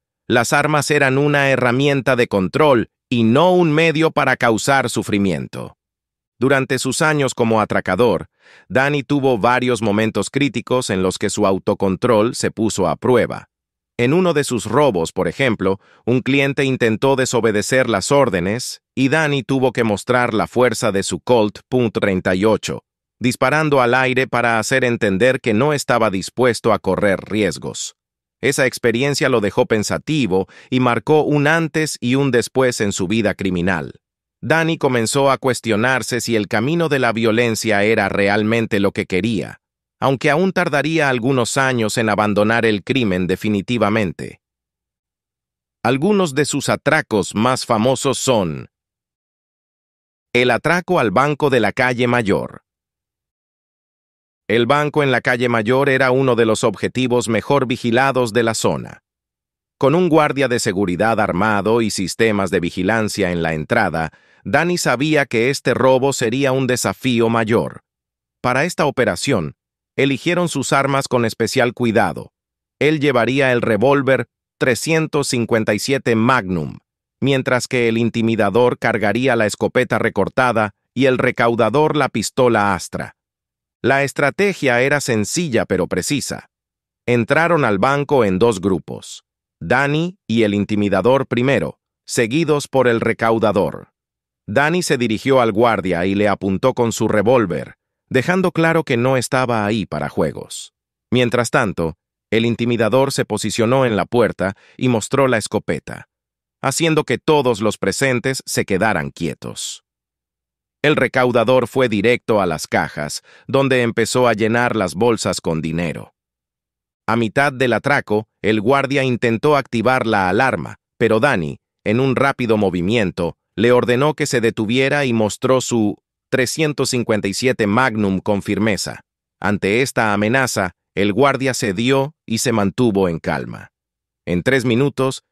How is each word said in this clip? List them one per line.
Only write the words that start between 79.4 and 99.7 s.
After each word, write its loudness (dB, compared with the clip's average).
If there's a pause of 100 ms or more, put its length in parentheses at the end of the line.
escopeta -2
recortada 0 (180)
y 2
el 2
recaudador 0
la 0
pistola 0
Astra. -10 (640)
La 2
estrategia 0
era 0
sencilla -2
pero -2
precisa. -6 (580)
Entraron 2
al 2
banco 2
en 0
dos 2
grupos, -6 (360)
Danny -2 (100)
y 2
el 2
intimidador 0
primero, -2 (260)
seguidos -2
por 2
el 2
recaudador. 0 (580)
Danny 0
se 0
dirigió 0
al 2
guardia 0
y 0
le 2
apuntó 0
con 0
su -2
revólver, 0 (340)
dejando 0
claro 0
que -2
no 0
estaba -2
ahí -2